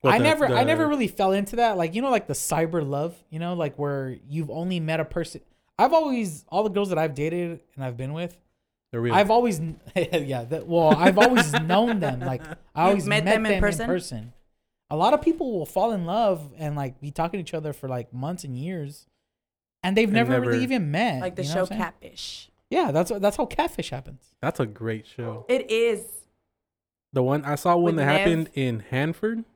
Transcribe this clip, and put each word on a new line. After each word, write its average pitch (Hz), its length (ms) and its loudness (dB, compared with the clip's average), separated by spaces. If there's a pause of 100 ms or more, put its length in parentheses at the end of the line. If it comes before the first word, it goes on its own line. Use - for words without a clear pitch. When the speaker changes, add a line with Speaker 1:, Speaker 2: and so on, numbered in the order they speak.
Speaker 1:
But 269 100 8
Speaker 2:
I - 40 4
Speaker 1:
the, 254 40 4
Speaker 2:
never, 302 220 4
I 233 40 0
Speaker 1:
the 240 160 4
Speaker 2:
never 311 220 2
really 269 200 0
fell 190 240 0
into 202 260 -2
that. 226 200 2
Like, 170 180 -2
you 233 60 -2
know, 269 100 0
like, 226 160 0
the 143 60 -4
cyber 160 540 0
love, 143 280 -4 (140)
you 156 100 -10
know, 175 140 -4
like, 160 240 -4
where 135 400 -4 (120)
you've 156 200 -4
only 175 300 -4
met 160 200 -2
a 151 60 -2
person. - 360 -8 (360)
I've 262 160 4
always, 247 560 0
all 208 140 0
the 214 60 0
girls 196 200 -2
that 175 80 0
I've 156 180 0
dated 165 440 -4 (160)
and 135 80 -8
I've 123 140 -6
been 131 160 -6
with, 170 240 -8 (540)
Speaker 1:
They're 117 100 -4
real. 120 120 0
Speaker 2:
I've 196 180 4
always, 226 280 4 (200)
<laughs> - 160 -14
yeah, 143 500 -2
that, 156 220 -6
well, 165 280 6
I've 185 220 6
always 214 360 6
Speaker 1:
<laughs> - 0 -
Speaker 2:
known 196 460 2
them. 131 220 -2
Like, 127 220 -4
I - 60 -14
Speaker 3:
You've - 80 -12 (180)
Speaker 2:
always 185 320 2
Speaker 3:
met 208 180 2
Speaker 2:
met 202 80 4
Speaker 3:
them 220 120 2
in 208 80 2
Speaker 2:
them 190 80 2
Speaker 3:
person? 202 200 2
Speaker 2:
in - 60 -4
person. 120 460 -6 (580)
A 151 40 -4
lot 196 180 4
of 302 80 2
people 320 360 0
will 156 80 -4
fall 220 260 0
in 185 140 -2
love 175 520 0
and, 151 180 -4
like, 135 260 -6
be 143 100 -10
talking 170 280 -4
to - 20 -6
each 156 120 -10
other 156 200 -6
for, 135 160 -10
like, 123 240 -8
months 147 300 -8
and 135 120 -10
years, 147 520 -10 (760)
and 190 140 2
they've 226 100 6
Speaker 1:
And 202 60 0
Speaker 2:
never 240 260 4
really 247 140 2
Speaker 1:
never 254 100 2
Speaker 2:
even 240 280 -2
met, 165 300 0
Speaker 3:
Like 180 140 -6
the 190 80 -6
Speaker 2:
you 139 60 -4
know 160 60 -4
Speaker 3:
show 190 60 0
Speaker 2:
what 185 100 -2
I'm 208 60 -6
saying? 214 40 -2
Speaker 3:
Catfish. - 680 -12 (180)
Speaker 2:
Yeah, 320 220 2
that's 170 200 2
what, 202 100 -4
that's 202 160 2
how 294 100 2
Catfish - 420 -4
happens. - 520 -12
Speaker 1:
That's 139 180 -2
a 131 60 2
great 110 420 -6
show. 110 420 -10
Speaker 3:
It 254 220 0
is. 226 320 2 (1120)
Speaker 1:
The 127 100 2
one, 139 220 0
I 147 100 -2
saw 175 200 2
one 175 80 4
Speaker 3:
With 170 140 2
Speaker 1:
that 139 80 2
Speaker 3:
Nev. 147 140 4
Speaker 1:
happened 165 340 2
in 127 260 -2 (120)
Hanford. 165 520 -2 (120)